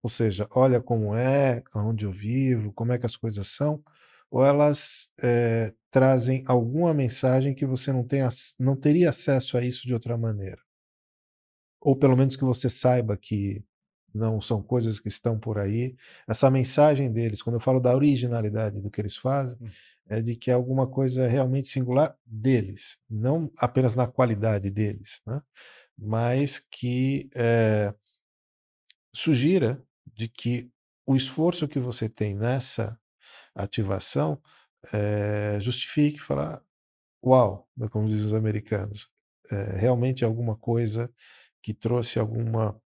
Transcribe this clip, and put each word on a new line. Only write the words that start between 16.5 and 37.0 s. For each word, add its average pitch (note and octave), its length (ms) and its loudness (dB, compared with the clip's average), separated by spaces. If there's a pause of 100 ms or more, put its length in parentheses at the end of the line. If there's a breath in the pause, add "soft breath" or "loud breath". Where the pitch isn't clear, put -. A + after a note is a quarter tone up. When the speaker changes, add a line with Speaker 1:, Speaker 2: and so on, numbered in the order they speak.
Speaker 1:
mensagem C3+ 640 4
deles, A2+ 300 -2
quando A#2 140 -4
eu A2+ 40 -2
falo C3 200 2
da B2 140 4
originalidade A#2 840 0
do G2+ 100 -6
que - 100 -8
eles G2+ 160 -6
fazem, C3 440 -2
Speaker 2:
Hum. A#2 80 -16 (400 loud breath)
Speaker 1:
é A2 120 -2
de A#2 140 -2
que A#2+ 160 -4
é B2 40 6
alguma B2+ 320 2
coisa C3 420 0
realmente C3 400 0
singular C3 480 0 (100)
deles, A2 720 -2 (100)
não C3+ 500 -2
apenas B2+ 360 2
na B2 140 2
qualidade G#2+ 600 0
deles, G2+ 560 -4
né? B2+ 140 -6 (580 loud breath)
Mas A#2+ 640 0 (100)
que, B2+ 680 -2
é, A2 580 2 (1200)
sugira C#3 680 2 (240)
de A2+ 220 -8
que A#2+ 420 -6 (360)
o C3+ 100 2
esforço D#3+ 520 -2
que C#3+ 100 -4
você B2 300 -4
tem G#2 260 -4
nessa A#2 640 -4 (560 loud breath)
ativação, G#2 840 -2 (520 soft breath)
é, G#2 680 -2
justifique D3 600 -2
falar, D3+ 420 -6 (600)